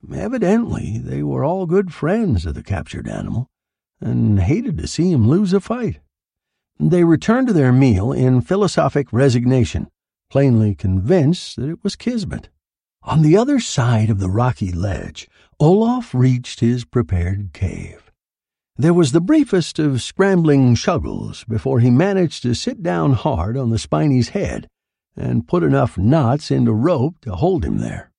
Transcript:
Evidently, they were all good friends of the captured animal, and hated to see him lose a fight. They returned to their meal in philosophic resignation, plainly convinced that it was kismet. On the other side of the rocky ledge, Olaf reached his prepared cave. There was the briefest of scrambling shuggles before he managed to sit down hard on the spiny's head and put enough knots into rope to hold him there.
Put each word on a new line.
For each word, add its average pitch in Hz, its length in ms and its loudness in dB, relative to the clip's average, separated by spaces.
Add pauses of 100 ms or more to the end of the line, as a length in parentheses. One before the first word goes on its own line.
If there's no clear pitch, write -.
(140)
Evidently, 208 840 -2
they 135 260 -6
were 135 220 -2
all 185 200 -2
good 180 280 -2
friends 156 520 -2
of 76 100 -6
the 71 80 -12
captured - 440 -8
animal, 50 420 -6 (520)
and 113 400 2
hated 165 380 0
to - 80 -8
see 180 240 0
him 117 180 4
lose 180 240 2
a 196 60 4
fight. 226 400 -6 (800)
They 165 240 2
returned 220 440 2
to 226 60 0
their 135 180 4
meal 123 400 4
in 127 300 2
philosophic 156 720 0
resignation, 123 760 2 (400)
plainly 113 460 2
convinced 131 800 0
that 123 140 -6
it 170 140 -12
was 196 120 -4
kismet. 220 540 -8 (540)
On 151 180 0
the 156 160 6
other 262 220 2
side 117 500 0
of 101 100 0
the 92 100 -2
rocky 113 420 -2
ledge, 90 580 -8 (300)
Olaf 226 540 2
reached 127 460 0
his 120 240 0
prepared 95 680 -4
cave. - 580 -10 (680)
There 160 160 2
was 170 180 4
the 170 100 4
briefest 214 560 0
of 139 240 0
scrambling 156 720 2
shuggles 78 720 -4
before 117 320 -2
he 120 120 4
managed 180 520 2
to 123 120 -2
sit 247 260 -8
down 165 320 0
hard 113 440 -2
on 127 120 -2
the 113 80 0
spiny's 143 520 0
head 123 380 -6 (480)
and 120 320 -4
put 175 140 0
enough 139 360 0
knots 127 520 2
into 127 220 0
rope 139 500 0
to 98 140 -10
hold 104 280 0
him 53 160 -4
there. 55 400 -10